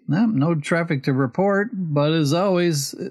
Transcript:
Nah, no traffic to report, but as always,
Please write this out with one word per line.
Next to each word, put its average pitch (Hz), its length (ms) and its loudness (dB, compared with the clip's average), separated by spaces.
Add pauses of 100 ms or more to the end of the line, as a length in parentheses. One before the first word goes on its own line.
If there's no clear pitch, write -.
Nah, 190 180 2
no 170 300 2
traffic 165 480 -2
to 143 100 0
report, 196 600 0
but 156 380 0
as 156 220 2
always, 175 600 0 (180)